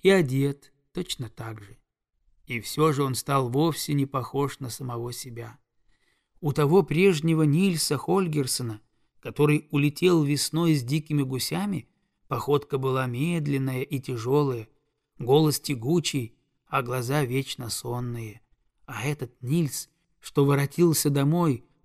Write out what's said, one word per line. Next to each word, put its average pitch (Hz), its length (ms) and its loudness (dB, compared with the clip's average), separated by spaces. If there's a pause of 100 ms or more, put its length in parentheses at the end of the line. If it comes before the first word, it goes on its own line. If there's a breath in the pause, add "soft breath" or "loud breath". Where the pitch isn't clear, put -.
и 185 80 6
одет 139 640 0 (200)
точно 156 360 -8
так 110 340 -12
же. 101 160 -20 (680)
И 120 140 -6
всё 151 320 0
же 139 120 0
он 131 100 -2
стал 135 340 -2
вовсе 147 460 0
не 139 120 2
похож 139 520 -4
на 127 120 -10
самого 120 420 -8
себя. 117 460 -14 (800)
У 147 120 -2
того 156 300 4
прежнего 160 600 2
Нильса 156 540 2
Хольгерсена, 143 840 -2 (400)
который 147 500 2
улетел 151 540 2
весной 156 500 2
с 139 80 0
дикими 147 400 -2
гусями, 147 680 -4 (380)
походка 139 520 -2
была 131 280 0
медленная 135 760 -2
и 131 180 -4
тяжёлая, 123 680 -2 (500)
голос 143 420 4
тягучий, 139 760 -2 (360)
а 135 120 -2
глаза 127 420 -2
вечно 127 440 -4
сонные. 117 720 -8 (460)
А 127 180 -10
этот 143 380 -6
Нильс, 147 480 -2 (300)
что - 260 0
воротился 143 640 2
домой, 143 560 2 (180)